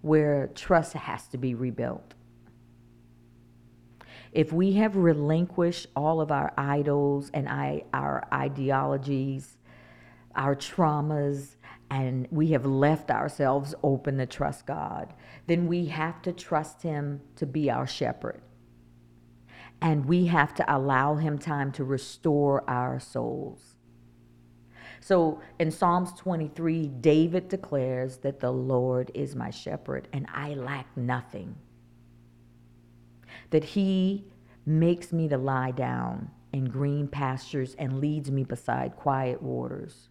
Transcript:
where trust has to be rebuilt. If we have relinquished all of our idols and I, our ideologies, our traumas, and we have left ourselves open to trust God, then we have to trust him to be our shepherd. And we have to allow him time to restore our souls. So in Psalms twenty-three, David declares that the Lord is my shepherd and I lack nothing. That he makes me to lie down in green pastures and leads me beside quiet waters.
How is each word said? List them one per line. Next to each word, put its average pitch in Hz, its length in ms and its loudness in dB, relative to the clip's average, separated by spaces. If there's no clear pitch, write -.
where 151 540 4
trust - 400 2
has - 340 -8
to 123 100 -10
be 123 160 -2
rebuilt. 120 600 -6
If 160 200 2
we 185 200 4
have 208 240 4
relinquished 170 960 4
all 156 260 2
of 156 120 0
our 143 240 0
idols 143 760 0
and 139 160 -2
I, 139 360 -4
our 139 380 -4
ideologies, 135 1200 -2
our 139 200 2
traumas, 143 1040 0
and 131 400 -2
we 156 180 2
have 139 180 2
left 143 440 2
ourselves 139 720 0
open 135 360 0
to 131 80 0
trust - 400 -4
God, - 480 -8
then 170 200 2
we 175 200 0
have 160 360 -4
to 180 100 -4
trust 156 500 -4
him 143 380 -4
to 160 100 -4
be 139 240 0
our 127 160 0
shepherd. - 560 -6
And 151 240 4
we 175 220 4
have 156 300 4
to - 200 2
allow 135 380 4
him 151 240 0
time 139 340 -2
to 139 120 -4
restore 139 840 2
our 127 320 -2
souls. - 760 -8
So 160 400 4
in 160 120 2
Psalms 180 420 2
twenty-three, 165 760 -2
David 165 480 6
declares 131 680 -2
that 139 220 -4
the 123 100 0
Lord 127 640 0
is 139 200 -6
my 123 160 -6
shepherd - 640 -8
and 139 220 -4
I 147 200 -6
lack 135 420 -8
nothing. 120 580 -6
That 156 140 4
he 190 600 0
makes 165 460 2
me 165 160 0
to 143 100 0
lie 131 320 0
down 123 600 -4
in 135 120 -2
green 143 440 -2
pastures 131 720 -4
and 131 220 -4
leads 147 300 -2
me 135 120 0
beside 127 540 -4
quiet 131 440 -2
waters. - 720 -8